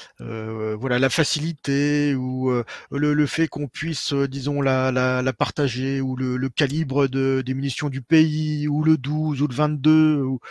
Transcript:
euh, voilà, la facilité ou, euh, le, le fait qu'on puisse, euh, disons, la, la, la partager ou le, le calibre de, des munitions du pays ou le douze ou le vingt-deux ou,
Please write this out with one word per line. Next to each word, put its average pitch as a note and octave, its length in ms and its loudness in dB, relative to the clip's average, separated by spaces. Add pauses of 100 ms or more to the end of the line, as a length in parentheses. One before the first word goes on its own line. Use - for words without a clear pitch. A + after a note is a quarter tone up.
(200)
euh, A2 580 -6
voilà, B2 220 0
la C3 100 2
facilité D3 1040 0
ou, B2+ 360 -2
euh, A#2+ 140 0 (260)
le, D3 220 0
le D3 140 2
fait D#3+ 200 -2
qu'on D3 220 -6
puisse, - 420 -6
euh, C#3 160 2
disons, C#3 340 -4
la, C3 300 2
la, B2+ 300 2
la B2+ 100 0
partager C3+ 720 -2
ou C3 160 -2
le, B2+ 180 -2
le B2+ 140 -2
calibre C#3 580 0
de, C3+ 380 0
des C3 80 -2
munitions C3+ 340 -4
du C3 140 -6
pays D3+ 680 2
ou D3+ 160 0
le D#3+ 140 4
douze D3 440 -2
ou D3+ 60 2
le B2 80 -6
vingt-deux D3+ 600 4
ou, C3 220 -2 (100)